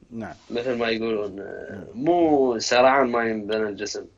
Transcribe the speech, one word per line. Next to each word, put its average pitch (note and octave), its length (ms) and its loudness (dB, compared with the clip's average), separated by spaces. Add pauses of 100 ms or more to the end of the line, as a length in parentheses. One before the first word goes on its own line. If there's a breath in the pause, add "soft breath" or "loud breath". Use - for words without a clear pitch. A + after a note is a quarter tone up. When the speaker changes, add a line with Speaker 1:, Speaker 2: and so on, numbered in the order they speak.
(100)
Speaker 1:
نعم. G#2+ 240 -12 (160)
Speaker 2:
مثل A#2+ 240 -4
ما A#2 140 -2
يقولون، A2 520 -4
آه، F#2 320 -14
Speaker 1:
نعم. G2 120 -14 (200)
Speaker 2:
مو D3+ 540 4
سرعان B2+ 480 4
ما A#2+ 180 0
ينبنى G#2+ 440 -2
الجسم. G2+ 360 -8 (140)